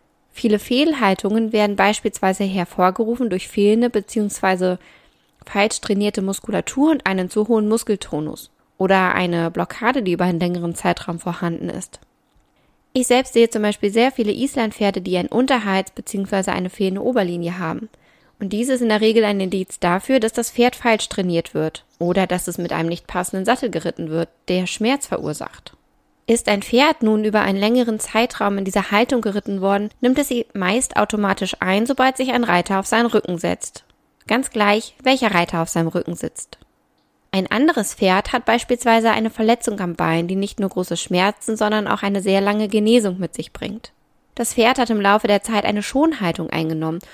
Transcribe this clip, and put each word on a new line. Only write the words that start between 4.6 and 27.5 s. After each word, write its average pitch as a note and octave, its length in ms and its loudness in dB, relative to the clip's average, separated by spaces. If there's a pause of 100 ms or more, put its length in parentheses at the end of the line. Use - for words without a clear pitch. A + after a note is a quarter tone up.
falsch G3+ 360 0
trainierte G3+ 400 0
Muskulatur G3 720 0
und D4 140 0
einen F#3 240 0
zu G#3+ 180 0
hohen A3 200 2
Muskeltonus G3 840 -4 (260)
oder F#3+ 380 2
eine E3+ 360 0
Blockade, A3+ 520 -2
die F3+ 100 0
über F3 120 0
einen F3 140 0
längeren F3 360 -2
Zeitraum E3+ 440 -4
vorhanden E3+ 500 -4
ist. - 300 -12 (920)
Ich B3+ 140 0
selbst B3+ 260 2
sehe A#3 160 6
zum A3+ 120 -2
Beispiel G#3 300 0
sehr A#3 200 2
viele G#3+ 200 -2
Islandpferde, G#3+ 720 -2
die F3+ 160 -2
einen F3 120 -2
Unterhals G#3+ 640 0
beziehungsweise G3 600 -4
eine F#3 180 -4
fehlende F#3+ 340 -2
Oberlinie F3+ 560 -2
haben. F3 300 -6 (500)
Und G3+ 140 -6
dies A#3+ 160 -2
ist B3 120 0
in A#3 80 2
der G#3+ 120 2
Regel A3 240 4
ein G3+ 140 0
Indiz F#3+ 400 -4
dafür, F#3+ 400 2
dass A3 140 0
das - 180 -4
Pferd B3 240 2
falsch A3 340 0
trainiert F3 440 -2
wird D#3 320 -4 (120)
oder F3+ 300 0
dass F3+ 200 -4
es F3 120 -6
mit F3 120 -4
einem E3 180 -2
nicht E3+ 180 -6
passenden F#3+ 380 -4
Sattel B3 260 0
geritten E3 380 -6
wird, E3 200 -4 (180)
der F#3 200 0
Schmerz C4 400 -2
verursacht. - 680 -8 (540)
Ist A3+ 220 0
ein G3+ 120 0
Pferd C#4+ 420 2
nun G#3+ 200 2
über G#3+ 180 2
einen G3 160 0